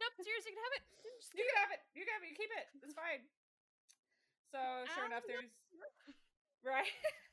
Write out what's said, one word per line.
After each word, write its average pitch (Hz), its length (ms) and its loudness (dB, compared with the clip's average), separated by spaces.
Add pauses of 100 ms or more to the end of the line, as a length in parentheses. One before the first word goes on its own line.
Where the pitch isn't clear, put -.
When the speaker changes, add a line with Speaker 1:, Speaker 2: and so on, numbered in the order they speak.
Speaker 1:
"Nope, 480 160 -10
seriously, 415 340 -12
you 381 60 -20
can 440 80 -16
have 523 160 -10
it. - 20 -20 (380)
Just - 160 -20
Speaker 2:
You 440 80 -6
Speaker 1:
keep 523 80 -6
Speaker 2:
can - 0 -
Speaker 1:
it." 415 80 -2
Speaker 2:
have 403 160 -6
it. - 40 -18 (120)
You 294 100 -20
can 440 140 -12
have 370 80 -16
it. 330 80 -18
You - 80 -20
keep 440 160 -12
it. - 100 -16 (140)
It's 285 160 -20
fine. 320 240 -12 (1300)
So, 277 80 -18 (400)
sure 403 80 -10
Speaker 1:
I - 80 -12
Speaker 2:
enough, 240 160 -12
Speaker 1:
don't 247 160 -14
know. - 0 -
Speaker 2:
there's 233 80 -20 (1120)
Right? 262 240 12
<laughs> - 80 -14 (360)